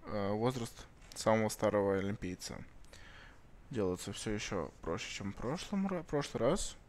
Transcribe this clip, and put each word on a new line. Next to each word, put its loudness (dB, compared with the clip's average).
Э, 0
возраст 0
самого 4
старого 4
олимпийца. -4
Делается 0
всё -4
ещё -2
проще, -4
чем -4
в -10
прошлом 0
ра-, 0
прошлый 2
раз. 0